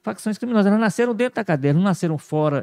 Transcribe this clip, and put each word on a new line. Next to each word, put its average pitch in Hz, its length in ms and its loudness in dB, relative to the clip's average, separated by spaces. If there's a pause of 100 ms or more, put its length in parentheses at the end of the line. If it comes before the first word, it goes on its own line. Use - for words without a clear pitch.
facções 214 340 -6
criminosas. 220 300 2
Elas 208 120 4
nasceram 226 360 0
dentro 247 200 -2
da 220 100 -2
cadeia, 143 280 2
não 170 80 4
nasceram 175 360 0
fora 151 460 -2